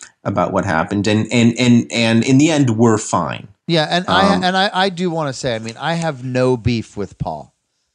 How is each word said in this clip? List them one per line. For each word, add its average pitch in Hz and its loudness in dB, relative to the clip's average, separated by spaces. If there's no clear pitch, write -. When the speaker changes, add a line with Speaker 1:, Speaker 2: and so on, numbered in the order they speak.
Speaker 1:
about 87 -2
what 92 0
happened. 92 -2
And, 107 0
and, 117 4
and, 123 4
and 113 2
in 135 4
the 151 4
end, 143 2
we're 113 4
fine. 69 -4
Speaker 2:
Yeah, 160 0
and 175 -2
I, 190 2
Speaker 1:
Um, 185 -2
Speaker 2:
and 185 0
I, 196 0
I 185 0
do 180 -4
wanna 156 -4
say, 123 -4
I 110 -4
mean, 113 -10
I 151 -4
have 156 -4
no 127 0
beef 113 -4
with 101 -10
Paul. 80 -10